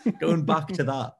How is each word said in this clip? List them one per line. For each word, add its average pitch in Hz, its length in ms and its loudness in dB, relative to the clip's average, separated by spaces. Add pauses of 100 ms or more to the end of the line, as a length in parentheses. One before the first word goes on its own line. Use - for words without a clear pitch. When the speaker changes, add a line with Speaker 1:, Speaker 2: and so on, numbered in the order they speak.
Speaker 1:
<laughs> - 160 0
Speaker 2:
Going 165 260 2
back 156 280 0
to 160 100 -2
that. 131 360 -4